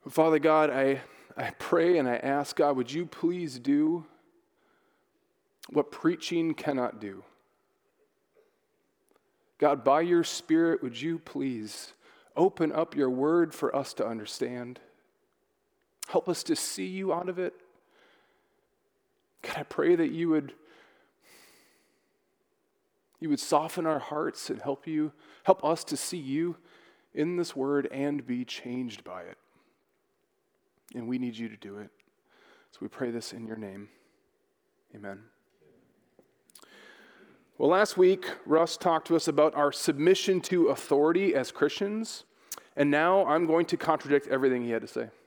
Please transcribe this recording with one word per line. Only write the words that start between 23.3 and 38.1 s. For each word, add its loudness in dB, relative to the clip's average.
soften 0
our 0
hearts -6
and -4
help -6
you, -2
help 4
us 0
to -6
see -6
you -2
in 0
this -4
word 0
and -4
be -4
changed -8
by -14
it. -18
And -10
we -2
need -6
you -8
to -14
do -16
it. -14
So -20
we -10
pray -6
this -8
in -12
your -10
name. -14
Amen. -14
Well, 4
last 2
week, 4